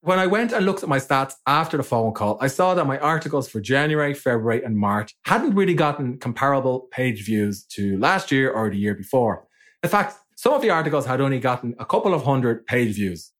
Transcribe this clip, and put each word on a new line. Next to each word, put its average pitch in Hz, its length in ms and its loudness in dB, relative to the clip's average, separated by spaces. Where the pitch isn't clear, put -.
When 185 160 2
I 185 80 2
went 226 260 2
and 208 140 2
looked 196 160 -2
at 160 80 -6
my 139 80 4
stats 135 380 0
after 156 320 2
the 131 40 -2
phone 113 300 0
call, 107 260 -2
I 135 100 0
saw 185 260 2
that 170 120 2
my 135 120 -2
articles 147 500 0
for 110 140 -6
January, 143 500 0
February, 117 500 0
and 110 140 -2
March 104 380 0
hadn't 233 300 0
really 190 180 2
gotten 143 460 -2
comparable 131 640 0
page 120 340 -4
views 104 400 -2
to 101 200 -2
last 175 340 0
year 135 200 2
or 110 180 -2
the 101 80 -4
year 104 180 0
before. 104 520 -2
In 165 60 -2
fact, 202 300 0
some 254 160 2
of 277 80 2
the 226 80 0
articles 156 380 0
had 127 160 0
only 135 180 0
gotten 120 380 -2
a 113 80 -12
couple 202 260 2
of 139 120 0
hundred 123 420 0
page 120 280 0
views 95 460 -6